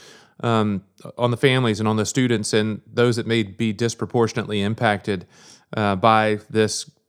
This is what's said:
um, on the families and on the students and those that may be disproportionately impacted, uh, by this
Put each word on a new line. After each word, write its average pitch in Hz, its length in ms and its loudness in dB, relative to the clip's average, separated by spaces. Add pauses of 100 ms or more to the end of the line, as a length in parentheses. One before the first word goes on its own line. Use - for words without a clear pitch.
(420)
um, 107 420 0 (340)
on 120 140 2
the 117 60 -2
families 127 420 -2
and 110 80 -2
on 107 80 2
the 107 100 0
students 120 460 -2
and 107 340 0
those 120 300 2
that 113 100 -4
may 113 180 0
be 107 280 -4
disproportionately 110 920 -2
impacted, 104 640 -2 (500)
uh, 101 200 0
by 110 440 4 (100)
this 107 420 0 (180)